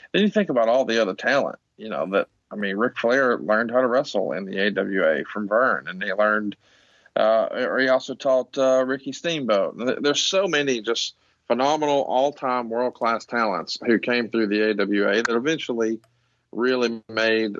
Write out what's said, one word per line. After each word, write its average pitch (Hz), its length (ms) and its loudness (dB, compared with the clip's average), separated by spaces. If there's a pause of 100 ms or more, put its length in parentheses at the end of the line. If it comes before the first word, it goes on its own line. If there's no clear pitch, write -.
(120)
Then 190 120 2
you 208 60 4
think 196 200 0
about 120 180 2
all 127 180 4
the 113 160 2
other 95 120 0
talent, 123 460 -2 (180)
you 110 120 -12
know, 78 220 -4
that, 98 160 0 (240)
I - 40 -12
mean, 98 200 -4
Ric 120 220 -2
Flair 123 400 2
learned 110 340 0
how 127 100 2
to 127 60 2
wrestle 107 460 -2
in 95 120 -6
the 95 120 -8
A 101 140 0
W 95 340 0
A 76 180 2
from 104 240 -8
Vern, 104 400 0
and 92 160 -10
he 101 80 -4
learned, 104 440 0 (600)
uh, 110 360 4
or 123 280 -2
he 131 80 2
also 131 280 0
taught, 131 420 0
uh, 131 280 4
Ricky 135 260 -4
Steamboat. 123 680 0
Th-, 123 240 -2
there's 143 200 0
so 190 260 0
many 143 340 0
just 113 320 -4 (320)
phenomenal 143 560 2
all-time 127 680 0
world-class 117 560 -2
talents 104 600 -2
who 117 140 4
came 120 300 -2
through 113 180 0
the 107 220 2
A 107 40 2
W 101 340 0
A 101 140 2
that 117 80 -2
eventually 117 680 -2 (540)
really 120 540 0
made 110 520 0